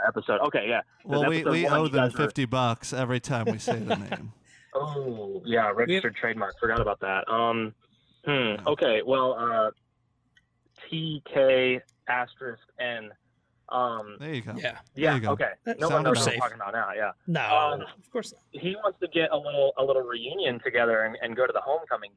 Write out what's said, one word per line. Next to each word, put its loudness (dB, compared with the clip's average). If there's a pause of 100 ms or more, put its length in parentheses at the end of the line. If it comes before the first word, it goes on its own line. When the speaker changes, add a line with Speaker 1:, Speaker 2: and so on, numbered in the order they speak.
Speaker 1:
episode. 0
Okay, 0
yeah. 0 (220)
'Cause -8
Speaker 2:
Well, 2
we, 2
Speaker 1:
episode 0
Speaker 2:
we 2
Speaker 1:
one, 2
Speaker 2:
owe 4
Speaker 1:
you 0
Speaker 2:
them 4
Speaker 1:
guys 0
were 2
Speaker 2:
fifty 0
bucks 0
every 0
time -2
we 0
say -2
the -2
Speaker 1:
<laughs> -6
Speaker 2:
name. -10 (420)
Speaker 1:
Oh, -4
yeah, 2
Speaker 3:
We 2
have 0
Speaker 1:
registered 2
trademark. -2
Forgot 2
about 0
that. -2
Um, 0 (500)
hmm, -2
Speaker 2:
Yeah. 2 (100)
Speaker 1:
okay, 4
well, 2
uh, 2 (1160)
T -6 (100)
K 4 (260)
asterisk -4 (180)
N. -6 (600)
Um, -2
Speaker 2:
There -8
you -4
go. -10
Speaker 3:
Yeah. -4
Speaker 2:
There -14 (160)
Speaker 1:
yeah, 2
Speaker 2:
you 0
go. 0
Speaker 1:
okay. -2 (140)
Speaker 3:
That -4
Speaker 1:
No 0
Speaker 2:
Sound 2
Speaker 1:
one 6
knows 2
Speaker 2:
enough. -
Speaker 1:
what 2
I'm 0
Speaker 3:
safe. -2
Speaker 1:
talking -2
about -6
now, -2
yeah. -2 (160)
Speaker 3:
No, 2
Speaker 1:
Um, 2
Speaker 3:
of -16
course -6
not. -20 (220)
Speaker 1:
he -2
wants 0
to -2
get 2
a 2
little, 2
a 2
little 4
reunion -4
together 4
and, -2
and -4
go 2
to 0
the 0
homecoming -4